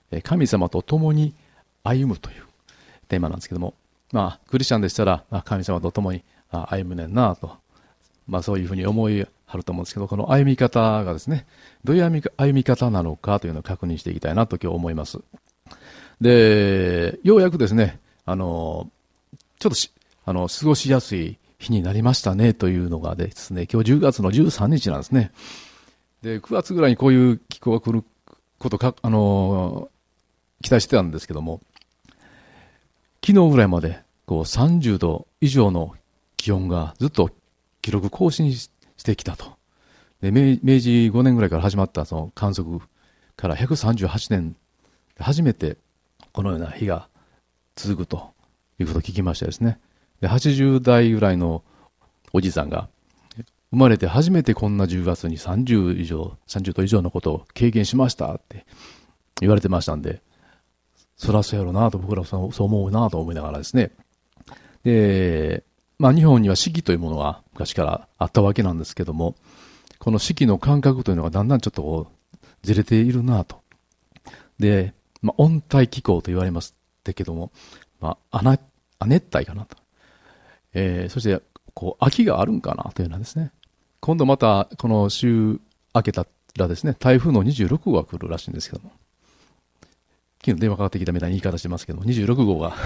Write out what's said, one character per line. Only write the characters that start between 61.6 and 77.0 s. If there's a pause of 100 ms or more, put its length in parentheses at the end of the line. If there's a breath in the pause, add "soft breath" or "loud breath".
ろ
な
と、
僕
ら
そ
う、
そ
う
思
う
な
と
思
い
な
が
ら
で
す
ね。 (920 loud breath)
で、 (340)
ま
あ、
日
本
に
は
四
季
と
い
う
も
の
が (100)
昔
か
ら (100)
あ
っ
た
わ
け
な
ん
で
す
け
ど
も、 (640 soft breath)
こ
の
四
季
の
感
覚
と
い
う
の
が
だ
ん
だ
ん
ち
ょ
っ
と
こ
う (260 soft breath)
ず
れ
て
い
る
な
と。 (1000 loud breath)
で、 (260)
ま
あ、
温 (120)
帯
気
候
と
言
わ
れ
ま
し (280)